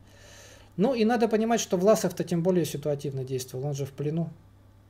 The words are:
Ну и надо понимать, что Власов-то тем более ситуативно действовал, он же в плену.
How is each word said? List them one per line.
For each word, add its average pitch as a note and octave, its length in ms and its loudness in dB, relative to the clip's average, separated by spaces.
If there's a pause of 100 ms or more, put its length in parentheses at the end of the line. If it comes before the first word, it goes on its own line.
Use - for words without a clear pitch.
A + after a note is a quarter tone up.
(760)
Ну A#3+ 160 2
и A#3 100 0
надо A#3 240 2
понимать, A3+ 320 2
что - 160 -2
Власов-то F#3 480 4
тем E3+ 200 0
более F3+ 200 4
ситуативно C#3+ 640 -4
действовал, C3 400 -6
он D3 80 -4
же C#3 120 -4
в - 60 -10
плену. D#3+ 380 -4 (600)